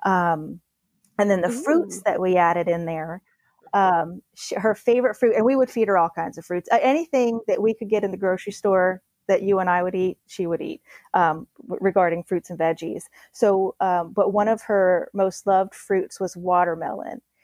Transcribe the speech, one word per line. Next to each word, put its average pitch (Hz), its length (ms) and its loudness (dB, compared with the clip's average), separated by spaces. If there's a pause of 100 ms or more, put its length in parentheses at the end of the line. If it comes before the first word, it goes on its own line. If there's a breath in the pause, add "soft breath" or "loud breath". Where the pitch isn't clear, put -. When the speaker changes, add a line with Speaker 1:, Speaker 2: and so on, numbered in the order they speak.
Speaker 1:
Um, 170 540 -2 (600)
and 208 120 2
then 185 100 2
the 180 80 0
fruits 294 480 -2
Speaker 2:
Ooh. 190 80 -14
Speaker 1:
that 185 160 0
we 185 160 2
added 175 300 2
in 170 180 -2
there, 165 360 -8 (520)
um, 180 480 0 (140)
sh-, - 220 -12
her 208 180 0
favorite 240 420 0
fruit, 226 180 2
and 220 100 2
we 269 100 4
would 262 140 2
feed 220 180 0
her 196 100 2
all 165 120 4
kinds - 280 -8
of 165 80 -14
fruits. 175 260 -6
Uh, 233 100 4
anything 254 640 0
that 196 140 0
we 220 120 2
could 214 160 -10
get 208 140 2
in 190 80 -4
the 190 60 -8
grocery 190 360 -4
store 185 480 0 (260)
that 190 160 2
you 190 160 2
and 185 100 0
I 180 140 2
would 185 120 -4
eat, 185 220 -2 (100)
she 175 200 -6
would 170 140 -4
eat, 160 200 -10 (320 loud breath)
um, 160 340 0 (140)
w-, - 200 -10
regarding 175 420 2
fruits - 260 -6
and 170 100 -10
veggies. 165 440 -4 (280 soft breath)
So, 190 480 0
um, 180 340 -2
but 196 200 0
one 208 140 2
of 220 160 -2
her 185 500 2
most 190 340 -2
loved 190 280 2
fruits - 440 -4
was 180 180 -6
watermelon. 175 840 -2 (220)